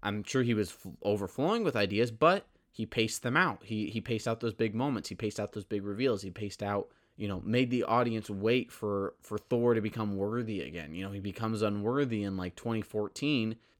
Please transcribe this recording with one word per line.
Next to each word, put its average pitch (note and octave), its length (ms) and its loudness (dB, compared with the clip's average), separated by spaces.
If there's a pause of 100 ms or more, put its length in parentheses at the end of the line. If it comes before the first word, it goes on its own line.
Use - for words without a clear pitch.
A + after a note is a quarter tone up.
I'm G#2 220 0
sure C3 180 2
he A#2+ 120 4
was G#2+ 160 2
f-, - 220 -14 (100)
overflowing B2+ 640 0
with C#3+ 120 2
ideas, G#2 340 4
but E3 360 4 (240)
he A2+ 160 -6
paced - 360 0
them B2+ 140 2
out. D#3 280 2
He, A2 220 -4
he A2 140 -4
paced A2+ 280 -2
out A2+ 120 0
those A2+ 140 -2
big A2 200 0
moments. A#2+ 340 -2
He G2+ 60 -8
paced G#2+ 260 -4
out G#2 120 -4
those G#2 120 -8
big G2+ 200 -4
reveals. G2+ 380 0
He G2 80 -8
paced G#2 320 -8
out, G2+ 260 -2 (280)
you G2+ 120 -4
know, F#2+ 160 -4
made A#2+ 260 2
the B2 140 2
audience A2+ 460 0
wait A2+ 400 2
for, G2 520 -2
for G#2+ 160 -6
Thor A#2+ 360 4
to A2+ 60 2
become G#2 360 -2
worthy G#2+ 440 -2
again. D2+ 340 -8
You F#2 100 -6
know, G2 80 -8
he G2+ 80 -6
becomes G#2+ 420 -2
unworthy A2 600 2
in, G2 140 -2
like, F2+ 200 -6
twenty A2+ 260 -2
fourteen, A2 760 -2 (240)